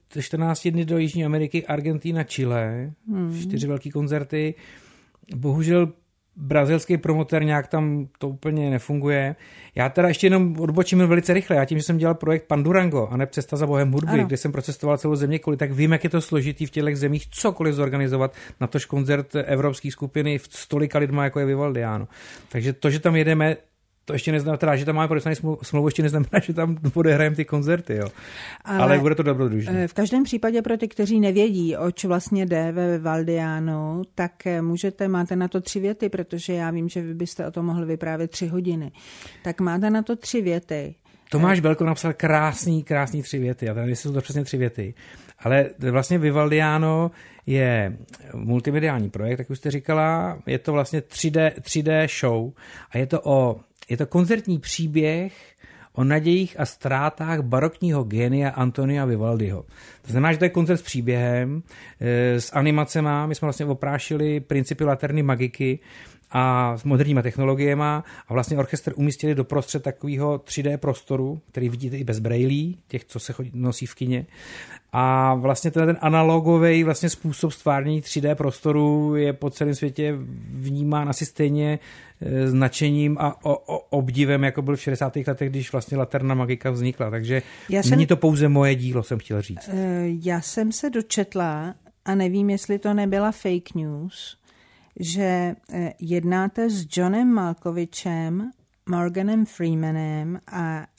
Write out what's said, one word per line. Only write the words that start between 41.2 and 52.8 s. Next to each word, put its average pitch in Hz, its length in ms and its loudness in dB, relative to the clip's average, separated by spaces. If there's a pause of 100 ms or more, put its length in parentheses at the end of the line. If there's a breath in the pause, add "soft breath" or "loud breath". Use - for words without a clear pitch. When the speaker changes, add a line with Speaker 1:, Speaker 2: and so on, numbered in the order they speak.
Speaker 1:
Tomáš 180 260 4
Speaker 2:
Eh. 170 40 0
Speaker 1:
Belko 156 240 2
napsal 160 280 0
krásný, 156 720 0
krásný 139 400 -2
tři 139 160 -6
věty. 123 260 -2
Já 110 80 -2
teda 113 80 -4
nevím, 120 80 -2
jestli 123 200 -4
jsou 143 40 -2
to 139 80 -2
přesně 139 220 -4
tři 135 140 -4
věty. 113 360 -2 (460 loud breath)
Ale 135 300 2 (220)
vlastně 135 260 2
Vivaldiano 156 920 2 (340 loud breath)
je 120 520 2 (360)
multimediální 120 760 0
projekt, 117 300 -4
jak 127 100 -10
už 135 80 -6
jste 147 140 -6
říkala. 160 720 0
Je 113 140 -2
to - 140 -4
vlastně 147 280 0
tři - 300 -2
D, 160 300 4
tři - 220 -2
D 156 240 4 (120)
show 117 320 0 (400 loud breath)